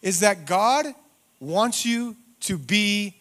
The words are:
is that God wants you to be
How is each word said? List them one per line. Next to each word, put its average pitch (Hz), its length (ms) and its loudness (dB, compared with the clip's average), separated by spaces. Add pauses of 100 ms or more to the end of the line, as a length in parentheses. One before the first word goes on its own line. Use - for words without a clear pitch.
is 175 180 -2
that 190 260 2
God 233 400 2 (540)
wants 190 440 0
you 233 300 -2 (280)
to 196 140 -4
be 202 640 0